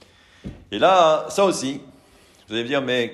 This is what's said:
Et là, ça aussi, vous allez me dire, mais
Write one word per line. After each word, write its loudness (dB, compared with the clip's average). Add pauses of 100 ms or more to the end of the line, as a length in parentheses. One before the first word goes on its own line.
(720)
Et -6
là, 4
ça 0
aussi, -2 (680)
vous -10
allez -2
me -8
dire, -2
mais -2